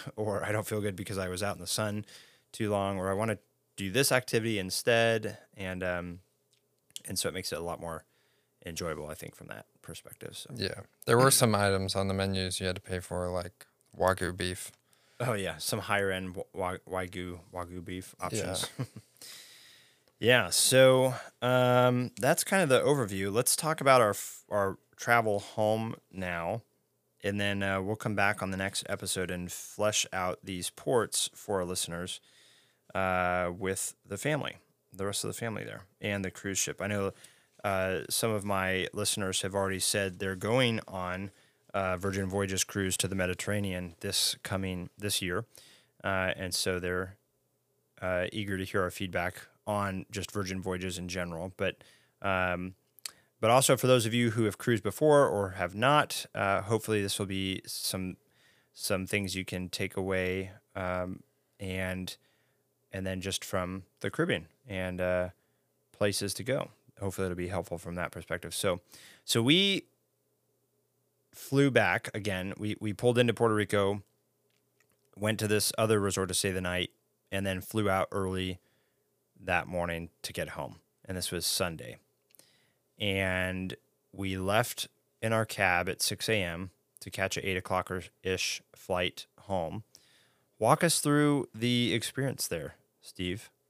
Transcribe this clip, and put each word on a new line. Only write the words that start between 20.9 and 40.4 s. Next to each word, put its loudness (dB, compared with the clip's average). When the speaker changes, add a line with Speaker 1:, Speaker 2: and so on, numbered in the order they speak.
Speaker 1:
um, 4
that's 2
kind 2
of 2
the 8
overview. 2
Let's 2
talk -2
about 10
our 6
f-, -6
our 0
travel 4
home 0
now, -4
and 0
then, 0
uh, 0
we'll -2
come -4
back 2
on -4
the -4
next -4
episode -4
and -6
flesh -2
out -2
these -6
ports 0
for -6
our 0
listeners, -6
uh, 0
with -4
the -8
family, -4
the -4
rest -4
of -4
the -6
family -6
there, -12
and -2
the -2
cruise -6
ship. -4
I -2
know, 0
uh, 0
some 0
of -2
my 0
listeners -2
have -4
already 0
said 0
they're -2
going 2